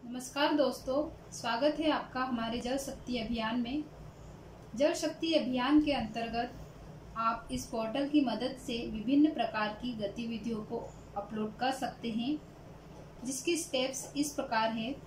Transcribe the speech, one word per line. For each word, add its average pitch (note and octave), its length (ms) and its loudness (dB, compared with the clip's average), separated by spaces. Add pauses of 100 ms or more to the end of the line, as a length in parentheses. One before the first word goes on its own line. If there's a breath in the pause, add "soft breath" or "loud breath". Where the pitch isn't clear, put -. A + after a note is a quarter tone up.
(140)
नमस्कार D4 400 2
दोस्तों, C#4 800 0
स्वागत C4 460 2
है D#4 120 4
आपका B3+ 320 0
हमारे A#3 380 0
जल B3 160 0
शक्ति B3 400 -4
अभियान A3+ 440 0
में। C4+ 220 0 (920)
जल D4 180 6
शक्ति D#4+ 400 -2
अभियान B3+ 500 6
के D4 80 4
अंतर्गत A#3 600 -2 (680)
आप - 340 2
इस B3+ 140 -2
पोर्टल A#3 440 0
की D4 120 8
मदद A#3+ 400 0
से B3 140 -4 (120)
विभिन्न C4 460 6
प्रकार G#3+ 360 0 (120)
की B3 160 -2
गतिविधियों A3+ 680 -2
को A#3 180 -6 (360)
अपलोड G#3+ 400 -4
कर C4 140 2
सकते - 380 -4
हैं, A#3+ 280 0 (840)
जिसकी C#4 340 0
स्टेप्स C4 480 -2 (120)
इस C#4+ 140 2
प्रकार A3+ 400 2
हैं। A3+ 220 -2 (140)